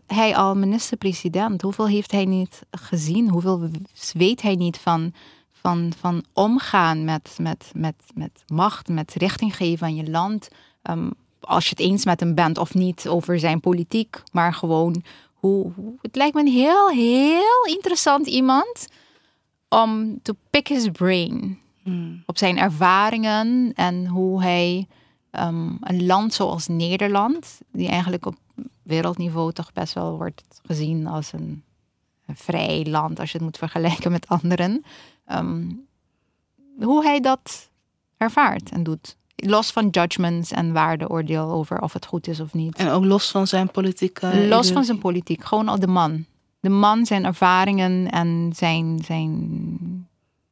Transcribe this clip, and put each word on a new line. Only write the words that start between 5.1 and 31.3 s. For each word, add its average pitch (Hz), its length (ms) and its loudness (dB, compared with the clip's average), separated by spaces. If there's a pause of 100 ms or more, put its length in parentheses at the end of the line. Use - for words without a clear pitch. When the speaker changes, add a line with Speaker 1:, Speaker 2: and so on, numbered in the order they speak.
Speaker 1:
van, 170 480 -2
van 175 320 -2
omgaan 190 720 2
met, 160 340 -4
met, 165 360 -6
met, 160 220 -4 (180)
met 156 320 -12
macht, 180 420 -2
met 160 260 -4
richting 196 420 -2
geven 170 300 -2
aan 160 100 -2
je 156 140 -6
land? 190 380 -2 (340)
Ehm, 165 280 -4 (300)
als - 240 0
je - 60 -2
het - 100 -6
eens 185 240 2
met 175 160 2
hem 170 140 2
bent 165 240 2
of - 160 -2
niet 185 340 0
over 170 300 0
zijn 160 220 2
politiek, 180 600 -2 (100)
maar 170 220 2
gewoon 170 480 0 (320)
hoe, 196 420 0
hoe... 214 260 -12
het 233 140 -10
lijkt 285 180 0
me 302 60 2
een 294 120 4
heel, 330 360 6
heel 311 800 4
interessant 320 600 0
iemand 269 600 2 (840)
om 220 500 0
to 214 120 -6 (160)
pick 285 180 0
his 247 200 0
brain. 185 720 -2 (240)
Speaker 2:
Hmm. 175 440 -8
Speaker 1:
Op 175 120 -8
zijn 180 200 2
ervaringen 214 1160 2
en 180 320 -2
hoe 185 360 0
hij, 175 440 0 (440)
ehm, 165 400 -4 (100)
een 180 260 -2
land 202 280 2
zoals 170 340 -2
Nederland, 196 920 -2 (120)
die 180 160 -4
eigenlijk 180 380 -2
op 170 80 -8 (480)
wereldniveau 165 680 -2
toch - 200 -12
best 175 220 -6
wel 165 220 -6
wordt - 500 -12
gezien 156 400 -4
als 156 260 -8